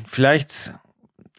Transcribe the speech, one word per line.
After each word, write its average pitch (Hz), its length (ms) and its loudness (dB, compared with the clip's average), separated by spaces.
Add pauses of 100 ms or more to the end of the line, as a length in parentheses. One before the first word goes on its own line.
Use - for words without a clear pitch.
vielleicht 143 680 0 (640)